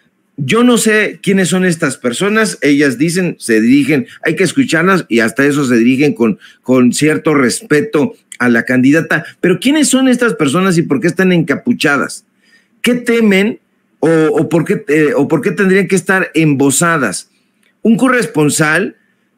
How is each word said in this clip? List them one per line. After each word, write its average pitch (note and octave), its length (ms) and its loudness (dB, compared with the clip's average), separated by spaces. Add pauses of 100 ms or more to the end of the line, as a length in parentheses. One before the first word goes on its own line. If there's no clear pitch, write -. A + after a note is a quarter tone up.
(360)
Yo F#3+ 280 0
no B3 160 4
sé G#3+ 420 -2
quiénes F#3+ 280 0
son F#3 140 0
estas D#3+ 340 -2
personas, G3 640 -2
ellas C#3+ 360 2
dicen, E3+ 400 -2
se A2 240 0
dirigen, C3+ 460 2 (160)
hay - 120 -2
que F#3 100 0
escucharlas E3 640 0
y A2+ 100 0
hasta A2+ 260 0
eso D3 200 0
se B2 120 0
dirigen B2+ 360 2
con, A2+ 260 -2 (240)
con B2 280 2
cierto D#3 440 -2
respeto C#3+ 800 -2 (240)
a B2 100 0
la A#2 140 0
candidata. D3+ 640 0 (160)
Pero F3+ 180 0
¿quiénes C#4+ 300 0
son C4 180 2
estas A#3+ 260 0
personas E3+ 460 0
y - 20 2
por C3 200 -2
qué F3 60 0
están F#3 260 0
encapuchadas? C#3+ 920 -2 (560)
¿Qué B3 140 0
temen A3+ 640 0 (400)
o, D#3 100 2
o D#3 400 0
por E3 160 0
qué, - 220 -2
eh, D3 280 0
o C3+ 120 0
por D#3 140 0
qué G3 100 -2
tendrían F#3+ 360 0
que F#3+ 100 0
estar F#3+ 360 -2
embosadas? C#3+ 960 0 (520)
Un A3 160 2
corresponsal, E3 1000 0 (420)